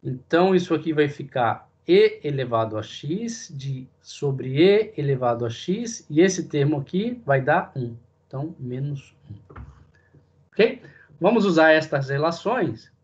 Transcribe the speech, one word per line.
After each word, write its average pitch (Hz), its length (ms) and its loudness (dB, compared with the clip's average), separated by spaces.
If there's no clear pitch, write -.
Então, 170 540 0
isso 175 180 0
aqui 156 200 -2
vai 147 160 2
ficar 127 600 -4
e 208 360 4
elevado 117 560 -2
a 101 40 -6
x 208 680 -10
de, 131 360 -10
sobre 131 560 -6
e 202 400 4
elevado 123 480 0
a 113 60 -2
x, - 580 -6
e 151 120 2
esse 180 280 2
termo 147 300 0
aqui 208 360 -4
vai 139 160 2
dar 156 340 0
um. 120 200 -8
Então, 151 300 -10
menos 135 600 -10
um. 104 60 -16
Ok? 254 280 2
Vamos 202 240 4
usar 160 280 6
estas 151 380 0
relações 170 840 -2